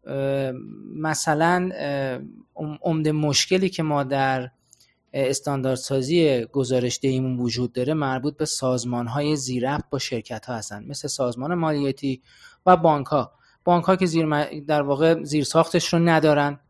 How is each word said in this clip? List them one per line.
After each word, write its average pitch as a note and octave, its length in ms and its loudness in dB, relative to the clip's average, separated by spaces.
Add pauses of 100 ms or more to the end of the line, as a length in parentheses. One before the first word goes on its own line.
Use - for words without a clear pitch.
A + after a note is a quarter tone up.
اه، C#3 440 -2 (440)
مثلاً، D#3+ 760 2
اه، C#3 460 -4 (360)
ام-، D3+ 260 -8
عمده D#3 300 0
مشکلی D3+ 580 2
که E3+ 140 -4
ما D3 200 0
در C3 480 0 (640)
استانداردسازی C3+ 1300 0
گزارش B2 580 0
دهیمون B2+ 360 0
وجود A#2+ 340 -2
داره B2+ 200 -2
مربوط C#3+ 440 -2
به D#3 80 -2
سازمان‌های B2+ 920 -2
زیربط C3 540 -4
با C3+ 100 -4
شرکت‌ها A#2 560 -8
هستن، G#2+ 320 -10
مثل C#3 200 -10
سازمان C3 460 -4
مالیاتی C#3+ 680 -2 (440)
و F#3 120 8
بانک‌ها. D3 540 2 (320)
بانک‌ها F3 320 4
که F#3 100 0
زیر E3 200 2
م-، D3+ 420 -2
در D3+ 140 2
واقع D3+ 420 2
زیرساختش D#3 680 2
رو E3+ 60 4
ندارن D3+ 600 4 (100)